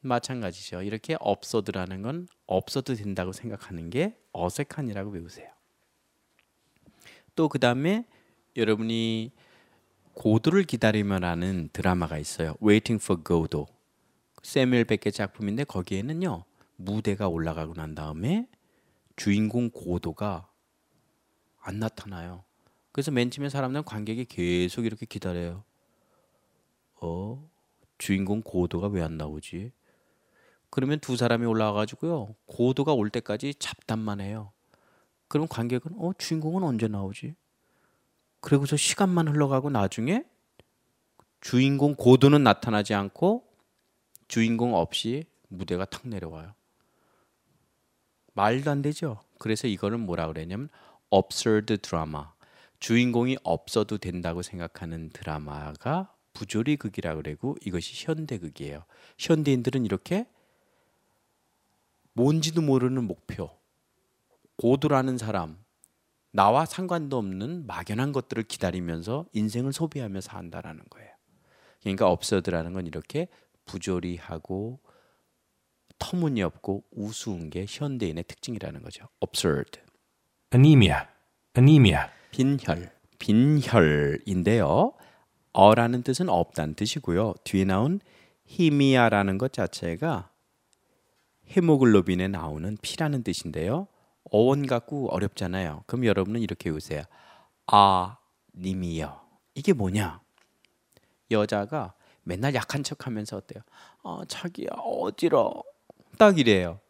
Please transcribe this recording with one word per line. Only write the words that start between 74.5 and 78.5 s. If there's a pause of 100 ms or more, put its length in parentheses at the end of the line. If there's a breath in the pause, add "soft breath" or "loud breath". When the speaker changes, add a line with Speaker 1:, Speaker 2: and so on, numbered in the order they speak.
Speaker 1:
터무니없고
우스운
게
현대인의
특징이라는